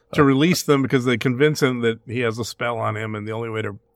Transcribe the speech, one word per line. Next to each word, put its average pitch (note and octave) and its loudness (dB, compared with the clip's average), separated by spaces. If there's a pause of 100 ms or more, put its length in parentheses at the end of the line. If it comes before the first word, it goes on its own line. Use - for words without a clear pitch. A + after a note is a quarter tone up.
(120)
to D#3 4
release C#3 4
them C#3+ 2
because B2+ 0
they B2 2
convince C3+ 0
him B2+ 0
that A2+ -2
he A2+ -6
has A2+ -2
a A#2 -6
spell A#2+ -6
on A2 -4
him, A2 -6
and G#2 -8
the A2 -8
only A#2 -6
way A2 -4
to, G#2 -8 (180)